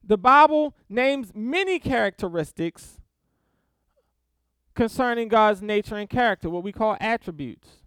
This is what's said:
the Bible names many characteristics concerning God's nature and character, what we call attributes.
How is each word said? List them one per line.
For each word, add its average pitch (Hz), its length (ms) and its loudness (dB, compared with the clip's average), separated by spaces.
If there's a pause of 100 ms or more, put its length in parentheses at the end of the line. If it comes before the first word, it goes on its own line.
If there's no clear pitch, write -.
the 208 160 0
Bible 294 600 4 (120)
names 254 460 -2
many 339 460 -2
characteristics 180 1200 -6 (1800)
concerning 240 500 -2
God's 214 340 4
nature 208 360 -4
and 208 120 -8
character, 226 400 -2
what 175 140 -6
we 202 80 -8
call 214 300 -2
attributes. 165 880 -8